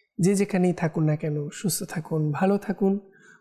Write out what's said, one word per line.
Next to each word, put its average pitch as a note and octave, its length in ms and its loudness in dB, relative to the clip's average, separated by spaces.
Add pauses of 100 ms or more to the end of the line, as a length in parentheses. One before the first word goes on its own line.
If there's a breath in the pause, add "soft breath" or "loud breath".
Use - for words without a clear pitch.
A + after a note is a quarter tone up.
(180)
যে F#3+ 160 4
যেখানেই F#3 380 2
থাকুন E3 320 -2
না D3+ 120 2
কেন, D3 320 -4
সুস্থ - 340 -4
থাকুন, D#3 500 -2
ভালো F#3+ 260 2
থাকুন। G3 420 0 (400 soft breath)